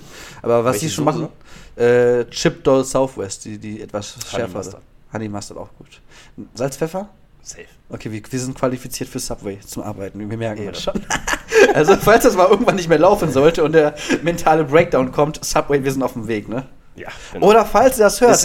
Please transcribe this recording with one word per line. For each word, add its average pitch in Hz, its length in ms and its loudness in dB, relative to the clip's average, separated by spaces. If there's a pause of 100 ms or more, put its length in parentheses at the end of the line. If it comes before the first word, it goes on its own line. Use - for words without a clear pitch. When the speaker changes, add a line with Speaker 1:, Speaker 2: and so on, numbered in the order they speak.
(440)
Speaker 1:
Aber 117 220 2
was 123 100 0
Speaker 2:
Welche 110 120 -4
Speaker 1:
die 151 60 -4
schon 151 140 -4
Speaker 2:
Soße? 156 120 0
Speaker 1:
machen, 160 140 -8 (440)
äh, 120 540 4
Chip - 340 -4
Doll 135 200 4
Southwest, 127 600 -4
die, 107 140 -14
die 107 240 -12
etwas 104 340 -10
Speaker 2:
Honey 117 140 -14
Speaker 1:
schärfer 113 280 -6
Speaker 2:
Mustard. 95 240 -12 (300)
Speaker 1:
Honey 110 160 -8
Mustard 101 300 -12
auch - 200 -16
gut. - 220 -20 (540)
Salz, 139 220 -6
Pfeffer? 190 320 -6 (400)
Speaker 2:
Safe. - 160 -18 (240)
Speaker 1:
Okay, 113 240 -12
wir, 107 80 -10 (100)
wir 131 100 -6
sind 127 180 -10
qualifiziert 123 500 -6
für - 100 -10
Subway 101 420 -10
zum - 220 -14
Arbeiten. 101 480 -10
Wir 113 60 -8
merken 110 280 -6
Speaker 2:
Ja. 98 80 -10
Speaker 1:
das 85 100 -12
schon. - 240 -4
<laughs> - 680 2
Also, 156 220 4
falls 226 260 4
das 226 140 4
mal 185 120 6
irgendwann 208 280 2
nicht 175 120 -4
mehr 165 120 4
laufen 180 320 4
sollte 156 320 4
und 147 80 0
der 151 220 4 (280)
mentale 160 420 2
Breakdown 139 480 2
kommt, 151 320 -2
Subway, 143 380 0
wir 135 100 -2
sind 135 100 -4
auf 120 100 -4
dem 110 160 -10
Weg, 104 200 -4
ne? 123 180 -8 (280)
Speaker 2:
Ja, 87 140 -18 (240)
genau. - 160 0
Speaker 1:
Oder 220 180 6
falls 254 320 2
ihr 214 60 6
das - 160 2
hört. 240 100 6
Speaker 2:
Das, 196 140 4